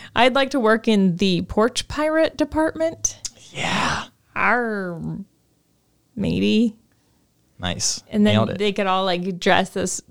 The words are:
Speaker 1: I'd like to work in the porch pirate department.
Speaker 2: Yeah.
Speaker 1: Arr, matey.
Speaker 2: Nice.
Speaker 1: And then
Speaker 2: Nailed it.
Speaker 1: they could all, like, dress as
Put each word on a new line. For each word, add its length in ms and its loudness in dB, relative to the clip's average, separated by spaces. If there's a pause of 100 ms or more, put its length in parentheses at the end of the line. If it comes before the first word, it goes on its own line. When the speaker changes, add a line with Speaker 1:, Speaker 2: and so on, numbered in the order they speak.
(140)
Speaker 1:
I'd 200 4
like 160 0
to 100 -2
work 280 2
in 280 4
the 260 0
porch 460 -2
pirate 480 0
department. 840 -2 (340)
Speaker 2:
Yeah. 520 -4 (320)
Speaker 1:
Arr, 640 -2 (1120)
matey. 600 0 (840)
Speaker 2:
Nice. 500 -4
Speaker 1:
And 160 2
then 100 6
Speaker 2:
Nailed 160 2
it. 80 -6
Speaker 1:
they 140 0
could 140 -2
all, 180 0
like, 360 -2
dress 360 2
as 240 -4 (100)